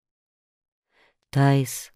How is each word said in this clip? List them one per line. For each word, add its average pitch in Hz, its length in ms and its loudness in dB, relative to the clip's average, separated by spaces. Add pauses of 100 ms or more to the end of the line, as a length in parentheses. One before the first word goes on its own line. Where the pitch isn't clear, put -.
(1300)
Таис, 139 640 0